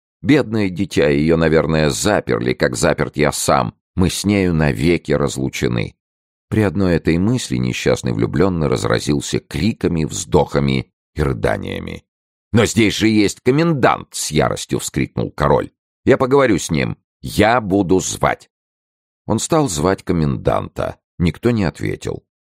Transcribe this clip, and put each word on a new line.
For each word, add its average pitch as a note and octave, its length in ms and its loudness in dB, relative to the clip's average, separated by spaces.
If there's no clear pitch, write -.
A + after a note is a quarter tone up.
Бедное A2 460 2
дитя, F#2 380 -2
ее, D2+ 300 2
наверное, D#2 540 2
заперли, B1+ 600 -2
как C2 220 -2
заперт C2+ 420 0
я C#2+ 140 2
сам. C2 440 -2
Мы F2 140 2
с - 160 -6
нею F#2+ 300 2
навеки D2+ 560 0
разлучены». C2 840 -2
При A2+ 120 2
одной F#2+ 340 0
этой D#2+ 240 0
мысли G#2 380 -2
несчастный B1 560 -2
влюбленный D2 520 0
разразился A#1 720 -2
криками, E2+ 680 -2
вздохами C#2 840 -2
и D#2 80 -4
рыданиями. G1+ 840 -4
«Но A2 100 4
здесь G2+ 300 2
же A2 140 2
есть G#2 320 2
комендант!» — C#3 720 2
с - 200 -8
яростью C2 480 -2
вскрикнул - 500 -4
король. C#2+ 420 0
«Я A#2+ 120 6
поговорю C3 400 2
с - 140 -8
ним! B1+ 240 -2
Я G#2 380 2
буду F#2+ 400 2
звать!» - 500 -4
Он A2 140 0
стал D3+ 280 0
звать F2+ 360 -2
коменданта. G#1 960 -2
Никто F2 320 0
не G#2+ 140 0
ответил. - 580 -6